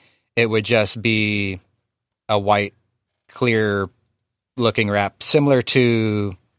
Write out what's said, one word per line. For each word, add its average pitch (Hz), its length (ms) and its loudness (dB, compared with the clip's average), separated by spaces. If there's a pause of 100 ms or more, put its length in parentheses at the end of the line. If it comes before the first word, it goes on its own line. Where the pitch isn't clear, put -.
(360)
it 117 100 2
would 110 180 -2
just 110 380 0
be 104 580 -2 (680)
a 107 100 0
white, 101 340 0 (560)
clear 107 600 0 (680)
looking 113 340 0
wrap, 101 320 -2
similar 143 400 2
to, 110 720 0 (240)